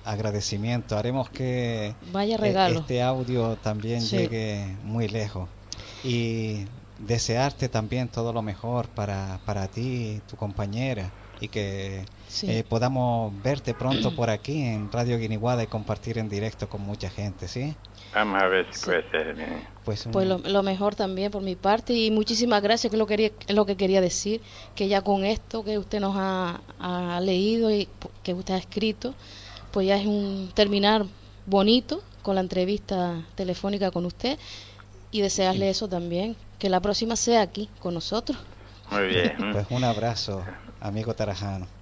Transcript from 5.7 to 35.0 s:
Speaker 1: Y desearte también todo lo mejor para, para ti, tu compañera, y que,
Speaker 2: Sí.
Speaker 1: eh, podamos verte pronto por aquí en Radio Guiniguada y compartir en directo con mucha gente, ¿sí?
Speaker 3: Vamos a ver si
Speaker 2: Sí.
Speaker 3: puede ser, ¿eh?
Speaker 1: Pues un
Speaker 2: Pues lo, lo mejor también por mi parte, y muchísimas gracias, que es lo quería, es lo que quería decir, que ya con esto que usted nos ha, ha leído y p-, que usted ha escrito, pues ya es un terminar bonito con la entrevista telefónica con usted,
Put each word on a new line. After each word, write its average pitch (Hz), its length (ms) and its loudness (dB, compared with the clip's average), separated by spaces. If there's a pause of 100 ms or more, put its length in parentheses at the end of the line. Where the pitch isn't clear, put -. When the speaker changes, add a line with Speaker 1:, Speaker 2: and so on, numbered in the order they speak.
Speaker 1:
Y 113 640 0 (340)
desearte 117 720 2
también 117 400 0
todo 117 240 -2
lo 113 80 0
mejor 113 480 -2
para, 98 560 -4
para 101 220 -2
ti, 113 600 -4
tu 117 60 -12
compañera, 104 760 -2 (280)
y 110 80 -6
que, 98 580 -4 (220)
Speaker 2:
Sí. - 220 -4
Speaker 1:
eh, 113 180 2
podamos 117 640 2 (120)
verte 131 300 0
pronto 117 420 0
por 117 140 2
aquí 135 340 -2
en 107 280 -2
Radio 120 260 2
Guiniguada 113 460 0
y 110 40 -2
compartir 110 500 -4
en 110 120 -2
directo 101 400 -2
con 101 120 -6
mucha 101 280 -4
gente, 98 400 -6
¿sí? 147 260 -4 (380)
Speaker 3:
Vamos 104 280 4
a 95 60 8
ver 92 240 4
si - 80 -10
Speaker 2:
Sí. - 60 -6
Speaker 3:
puede 87 260 2
ser, 78 280 -2
¿eh? 78 280 -8 (160)
Speaker 1:
Pues 110 220 -4
un 117 80 -6
Speaker 2:
Pues 190 140 4
lo, 185 100 2
lo 196 260 0
mejor 196 320 0
también 190 360 -2
por 202 100 -6
mi 190 140 -4
parte, 220 380 2
y 226 180 4
muchísimas 220 500 4
gracias, 220 300 4
que 208 40 0
es 220 40 4
lo 220 80 4
quería, 214 240 4 (160)
es 202 80 2
lo 208 100 8
que 196 100 0
quería 190 260 4
decir, 202 400 0 (340)
que 202 120 0
ya 196 140 4
con 196 240 2
esto 220 380 -2
que 208 140 -2
usted 202 220 -2
nos 196 180 0
ha, 185 440 -2 (180)
ha 180 420 -2
leído 208 500 4
y 208 160 2
p-, - 220 -14 (140)
que 185 100 -2
usted 190 200 -2
ha 185 40 2
escrito, 214 560 -2 (580)
pues 190 160 2
ya 196 100 6
es 196 80 0
un 196 480 0
terminar 208 520 6 (400)
bonito 220 560 6 (200)
con 196 140 0
la 190 60 4
entrevista 185 800 0 (140)
telefónica 190 560 0
con 175 140 -2
usted, 240 320 -2 (760)